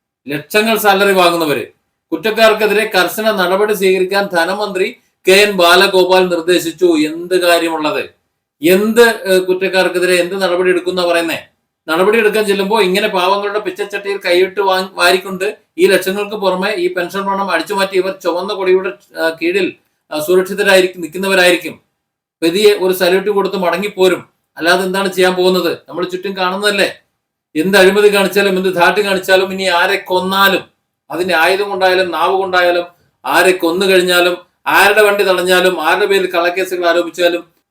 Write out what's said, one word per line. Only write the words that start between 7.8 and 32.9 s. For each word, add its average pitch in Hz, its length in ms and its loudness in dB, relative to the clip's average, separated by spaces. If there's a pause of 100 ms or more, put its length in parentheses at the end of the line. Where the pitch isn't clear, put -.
എന്ത്, 214 380 4
ഏഹ്, 190 400 2
കുറ്റക്കാർക്കെതിരെ 185 760 0
എന്ത് 180 260 -2
നടപടി 180 280 0
എടുക്കുന്ന 180 360 -2
പറയുന്നേ? 165 420 -2 (400)
നടപടി 190 300 2
എടുക്കാൻ 208 280 0
ചെല്ലുമ്പോ 196 340 0
ഇങ്ങനെ 202 280 0
പാവങ്ങളുടെ 202 520 -2
പിച്ചച്ചട്ടിയിൽ 196 640 -8
കൈയിട്ട് 185 360 0
വാ-, 190 320 -2
വാരിക്കൊണ്ട് 185 640 -2 (200)
ഈ 180 100 4
ലക്ഷങ്ങൾക്ക് 196 480 -2
പുറമെ 190 400 -2
ഈ 180 180 -2
പെൻഷൻ 175 260 -6
പണം 196 320 -4
അടിച്ചുമാറ്റി 190 460 -2
ഇവർ 185 140 0 (120)
ചുവന്ന 180 300 -4
കൊടിയുടെ, 190 640 -2
ആ, 160 100 0 (120)
കീഴിൽ, 175 320 -2 (380)
ആ, 156 80 -6
സുരക്ഷിതരായിരിക്കും, 185 840 0
നിൽക്കുന്നവരായിരിക്കും. 180 800 -2 (640)
പതിയെ 208 300 4
ഒരു 185 200 0
സല്യൂട്ട് 185 360 0
കൊടുത്ത് 196 260 -2
മടങ്ങിപ്പോരും. 180 720 -2 (300)
അല്ലാതെ 180 260 0
എന്താണ് 190 300 -4
ചെയ്യാൻ 185 220 0
പോകുന്നത്? 180 420 0 (120)
നമ്മൾ 170 160 -6
ചുറ്റും 185 320 -10
കാണുന്നതല്ലേ. 190 640 -2 (560)
എന്ത് 190 220 2
അഴിമതി 202 380 6
കാണിച്ചാലും 196 420 0
എന്ത് 185 180 -2
ധാട്ട് 185 260 2
കാണിച്ചാലും 190 520 0
ഇനി 190 100 -6
ആരെ 185 320 0
കൊന്നാലും 190 680 0 (480)
അതിന് 180 220 -4
ആയുധം 190 360 0
കൊണ്ടായാലും 185 420 0
നാവ് 170 260 0
കൊണ്ടായാലും 180 480 0 (400)